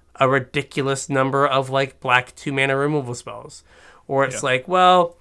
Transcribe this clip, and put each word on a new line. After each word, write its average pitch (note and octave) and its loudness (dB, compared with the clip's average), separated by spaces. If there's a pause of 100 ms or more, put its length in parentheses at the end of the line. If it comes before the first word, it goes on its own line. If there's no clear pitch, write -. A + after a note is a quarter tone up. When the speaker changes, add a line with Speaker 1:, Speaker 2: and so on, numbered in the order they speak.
(180)
Speaker 1:
a C3 2
ridiculous C3+ -4
number C#3 0
of, C3+ 0
like, C3+ -4
black B2 0
two C#3+ -8
mana C3+ 0
removal C#3 -4
spells." - -16 (440)
Or C3+ 0
it's C3 -2
Speaker 2:
Yeah. G#2 -8
Speaker 1:
like, C3 -2
"Well, F3+ 4